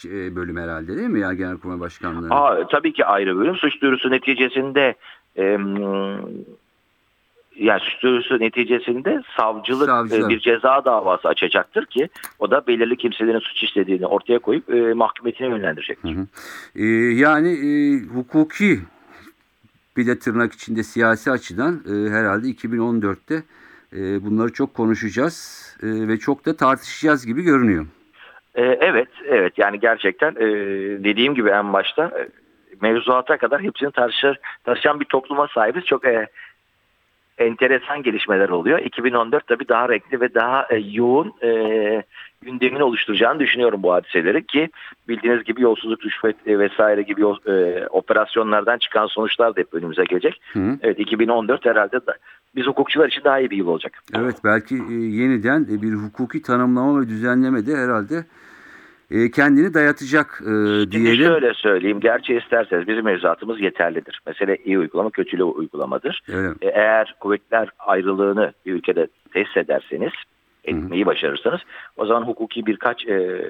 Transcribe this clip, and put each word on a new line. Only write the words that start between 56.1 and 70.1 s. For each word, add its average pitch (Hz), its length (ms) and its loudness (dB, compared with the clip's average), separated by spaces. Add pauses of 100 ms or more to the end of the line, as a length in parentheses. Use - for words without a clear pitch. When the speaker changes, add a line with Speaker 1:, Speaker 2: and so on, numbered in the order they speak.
Speaker 1:
tanımlama 127 580 2
ve 123 80 -2
düzenleme 123 580 0
de 151 100 0
herhalde, 123 480 -2 (840)
e, 117 200 2
kendini 147 440 4
dayatacak, 147 680 0
e, - 40 -12
Speaker 2:
Şimdi 104 460 2
Speaker 1:
diyelim. 117 360 4
Speaker 2:
şöyle 143 280 4
söyleyeyim, 101 460 0
gerçi 117 360 2
isterseniz 101 520 0
bizim 110 160 0
mevzuatımız 98 560 -2
yeterlidir. 85 680 -2
Mesele 95 380 -2
iyi 95 140 2
uygulama, 90 320 -2
kötülüğü 92 320 -2
uygulamadır. 76 840 -4
Speaker 1:
Öyle 92 200 -2
mi? - 120 -6
Speaker 2:
E, 95 80 -2
eğer 107 520 2
kuvvetler 104 480 -2 (100)
ayrılığını 98 720 0 (140)
bir 95 60 -4
ülkede 82 340 0 (260)
tesis 101 240 -2
ederseniz, 80 560 -4